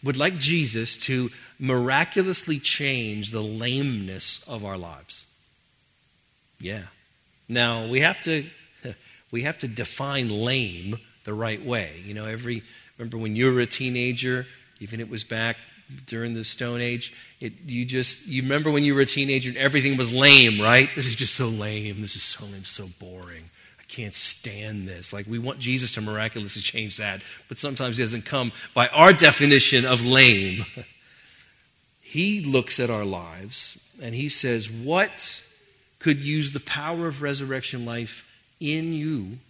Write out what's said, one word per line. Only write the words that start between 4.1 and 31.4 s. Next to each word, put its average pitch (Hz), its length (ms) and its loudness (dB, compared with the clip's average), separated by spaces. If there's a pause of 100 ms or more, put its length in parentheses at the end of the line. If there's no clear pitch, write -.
of 110 180 -10
our 98 140 -8
lives? 80 460 -16 (1400)
Yeah. 95 240 -10 (640)
Now, 117 380 0
we 127 140 0
have 170 220 0
to, 156 220 -2 (400)
<laughs> - 100 -12 (360)
we 117 120 -4
have 143 160 -4
to 131 100 -6
define 120 640 -4
lame 107 680 -2 (260)
the 104 100 -8
right 110 300 -6
way. 90 400 -6
You 104 100 -12
know, 107 120 -10
every, 113 360 -8 (360)
remember 113 200 -10
when 110 180 -4
you 127 160 4
were 123 80 2
a 120 60 0
teenager, 127 800 -4 (340)
even 110 200 -12
it 113 100 -12
was 113 140 -8
back 113 320 -4 (500)
during 117 280 -6
the 113 100 -8
Stone 120 360 -4
Age, 120 320 -4 (280)
it, 113 120 -8 (140)
you 123 180 -4
just, 127 420 -4
you 131 160 -4
remember 147 280 0
when 147 140 2
you 143 100 4
were 139 80 6
a 131 40 6
teenager 135 440 0
and 123 80 -8
everything 135 380 2
was 120 160 0
lame, 127 480 10
right? 123 340 8
"This 131 120 -2
is 120 80 -2
just 117 200 -2
so 123 140 0
lame. 107 520 -6
This 101 160 -8
is 101 60 -4
so - 240 -6
lame, 98 180 -14
so 98 240 -8 (100)
boring. 87 460 -18 (340)
I - 100 -20
can't 104 260 -12
stand 104 760 -6
this." 90 240 -8
Like, 101 140 -10
we 117 120 -6
want 131 200 -8
Jesus 127 340 -2
to 113 80 -6
miraculously 107 600 -6
change 107 340 -4
that, 101 240 -6 (280)
but 117 100 -10
sometimes 127 400 -4
he 127 40 0
doesn't 113 220 -4
come 127 260 -2 (240)
by 123 140 6
our 165 240 12
definition 143 720 8
of 123 200 2
lame. 113 680 6
<laughs> - 40 -20 (1300)